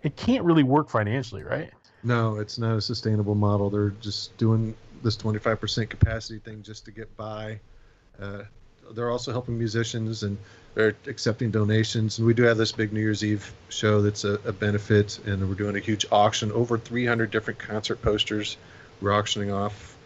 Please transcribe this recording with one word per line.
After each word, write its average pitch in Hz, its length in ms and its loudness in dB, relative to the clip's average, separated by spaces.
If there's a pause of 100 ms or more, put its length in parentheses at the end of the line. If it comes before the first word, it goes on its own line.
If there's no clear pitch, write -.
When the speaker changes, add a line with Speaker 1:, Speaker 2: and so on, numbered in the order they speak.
Speaker 1:
it 151 140 -2
can't 233 280 0
really 160 200 6
work 135 260 4
financially, 110 520 -2
right? 143 280 -4 (340)
Speaker 2:
No, 113 320 2
it's 107 220 -6
not 113 180 0
a 107 40 0
sustainable 104 540 0
model. 101 340 2
They're 104 220 0
just - 460 -10
doing 110 400 2 (260)
this 110 140 0
twenty-five 110 440 -2
percent 110 300 -4
capacity 113 480 -6
thing 107 240 -16
just 107 220 -16
to 110 80 -20
get 107 240 -16
by. 107 420 -10 (600)
Uh, 101 220 -10 (500)
they're 120 180 -4
also 120 220 -4
helping 120 260 -4
musicians, 113 640 -2
and 101 160 -4 (360)
they're 107 200 4 (140)
accepting 110 420 -2
donations. 110 680 2
And 113 80 2
we 117 60 6
do 120 120 6
have 117 140 6
this 113 120 2
big 107 220 -2
New 107 80 -2
Year's 107 240 0
Eve 104 280 -2 (180)
show 104 320 2
that's 104 200 0
a, 101 120 0 (100)
a 117 80 -4
benefit, 104 760 2
and 98 220 -2
we're 95 80 -2
doing 101 180 -2
a 101 60 -2
huge 101 320 -2
auction, 104 400 4
over 117 260 0
three 120 280 -4
hundred 113 260 0
different 113 260 -2
concert 107 440 -6
posters 107 540 0 (440)
we're 101 120 0
auctioning 104 380 0
off. 101 560 -4